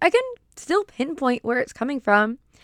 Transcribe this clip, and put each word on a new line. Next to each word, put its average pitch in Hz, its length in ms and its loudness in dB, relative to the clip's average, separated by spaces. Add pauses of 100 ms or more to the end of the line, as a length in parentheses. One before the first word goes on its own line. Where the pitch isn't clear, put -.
I 339 80 4
can 480 100 2 (360)
still 392 280 -2
pinpoint 262 580 -4
where 240 160 -2
it's - 140 -4
coming 262 280 -6
from. 214 380 2 (260)